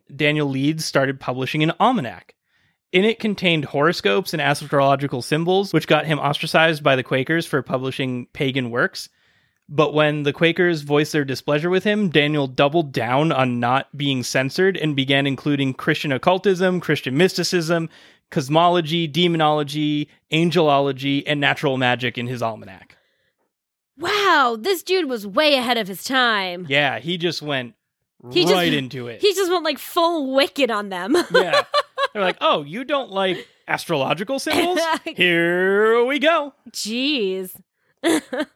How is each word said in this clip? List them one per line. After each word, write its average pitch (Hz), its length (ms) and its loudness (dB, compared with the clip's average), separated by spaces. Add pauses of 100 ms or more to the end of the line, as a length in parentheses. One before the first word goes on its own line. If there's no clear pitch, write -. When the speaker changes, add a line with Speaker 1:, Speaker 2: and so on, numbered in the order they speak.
(140)
Speaker 1:
Daniel 147 340 0
Leeds 143 360 -2
started 135 340 0
publishing 131 440 -4
an 160 180 2
almanac. 156 540 -2 (580)
In 185 120 4
it 220 160 0
contained 175 460 0
horoscopes 185 680 0
and 156 100 -2
astrological 139 800 0
symbols, 180 500 0
which 156 140 2
got 151 200 2
him 156 120 0
ostracized 156 640 0
by 143 140 4
the 127 80 -2
Quakers 160 420 -2
for 135 160 -2
publishing 131 680 -4
pagan 135 380 -2
works. 135 380 -4 (600)
But 147 260 0
when 151 300 2
the 143 80 0
Quakers 170 500 2
voiced 147 300 0
their 151 120 2
displeasure 147 460 -2
with 185 140 2
him, 208 240 2
Daniel 147 400 2
doubled 143 420 2
down 131 400 0
on 127 300 0
not 127 360 -2
being 139 280 -2
censored 175 520 0
and 151 200 -2
began 139 320 2
including 139 440 -2
Christian 151 380 -2
occultism, 180 720 2
Christian 135 360 -2
mysticism, 170 720 0 (440)
cosmology, 170 720 2
demonology, 151 1000 0 (240)
angelology, 143 960 2
and 147 120 -2
natural 139 360 0
magic 123 420 0
in 120 80 -6
his 120 160 -6
almanac. 107 540 -8 (1000)
Speaker 2:
Wow, 330 600 2
this 330 240 -2
dude 359 260 -2
was 226 180 -6
way 294 280 2
ahead 247 240 -2
of 214 80 -4
his 185 160 -12
time. 202 680 -2
Speaker 1:
Yeah, 135 300 2
he 170 200 -6
just 165 240 -2
went 131 320 -6 (580)
Speaker 2:
He 359 100 4
just 185 120 4
Speaker 1:
right 175 180 2
into 131 340 -4
it. 117 140 -14
Speaker 2:
he 403 140 4
just 359 160 0
went, 349 140 0
like, 302 140 -2
full 330 580 -2
Wiccan 269 380 0
on 208 140 -6
them. 196 340 -2
<laughs> - 100 -12
Speaker 1:
Yeah. 508 300 2 (500)
They're 208 100 -4
like, 180 180 0
"Oh, 247 240 0
you 170 180 -8
don't 262 300 -4
like 190 340 -2 (220)
astrological 160 720 -2
symbols? 349 400 0 (160)
Speaker 2:
<laughs> - 200 -8
Speaker 1:
Here 185 880 2
we 277 140 0
go." 294 360 0 (160)
Speaker 2:
Jeez. 214 800 -4 (500)
<laughs> 302 540 -2